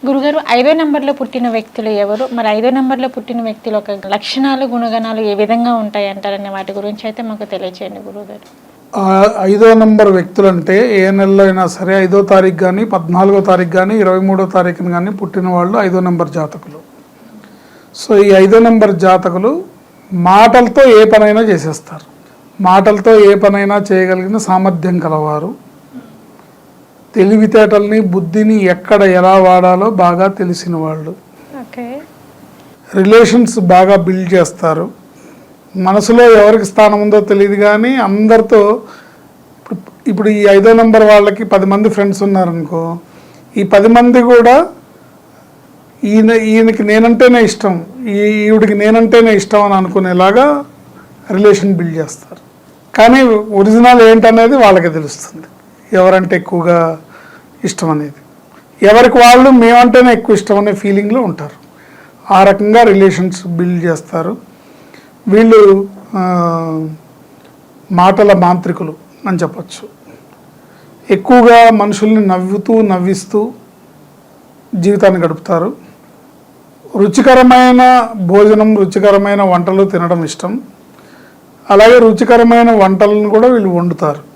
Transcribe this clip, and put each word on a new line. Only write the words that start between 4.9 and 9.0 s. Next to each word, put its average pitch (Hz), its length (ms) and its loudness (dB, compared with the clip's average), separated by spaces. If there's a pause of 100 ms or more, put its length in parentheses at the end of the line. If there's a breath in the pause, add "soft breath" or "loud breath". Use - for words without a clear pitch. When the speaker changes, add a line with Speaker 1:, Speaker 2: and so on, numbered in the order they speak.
Speaker 1:
ఏ 208 120 -4
విధంగా 233 400 -4
ఉంటాయి 208 360 -6
అంటారనే 196 400 -10
వాటి 190 240 -12
గురించి 208 300 -12
అయితే 220 200 -12
మాకు 214 220 -12
తెలియచేయండి 196 540 -14
గురుగారు. 202 720 -20 (280)
Speaker 2:
ఆ, 196 400 0